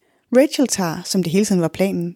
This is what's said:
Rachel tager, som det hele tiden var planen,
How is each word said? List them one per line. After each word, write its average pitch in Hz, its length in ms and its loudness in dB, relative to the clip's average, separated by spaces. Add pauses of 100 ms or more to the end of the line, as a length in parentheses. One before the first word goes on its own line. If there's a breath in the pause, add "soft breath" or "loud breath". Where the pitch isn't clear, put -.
(380)
Rachel 294 300 4
tager, 175 360 -4
som 190 200 -2
det 165 80 -4
hele 196 140 2
tiden 185 160 0
var 160 60 2
planen, 180 480 -4